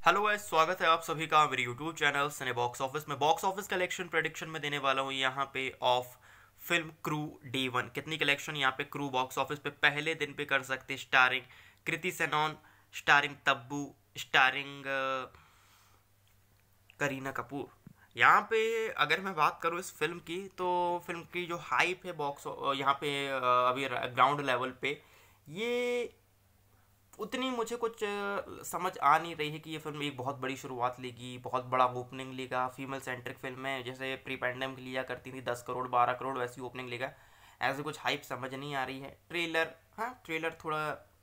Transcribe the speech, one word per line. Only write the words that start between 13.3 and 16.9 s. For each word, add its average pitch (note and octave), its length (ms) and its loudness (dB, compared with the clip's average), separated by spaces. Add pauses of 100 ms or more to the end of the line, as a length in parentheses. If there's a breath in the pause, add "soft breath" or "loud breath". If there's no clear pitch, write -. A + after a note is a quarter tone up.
तब्बू, C#3 500 0 (220)
starring, C#3 640 2
अ, C3+ 460 -2 (1700 soft breath)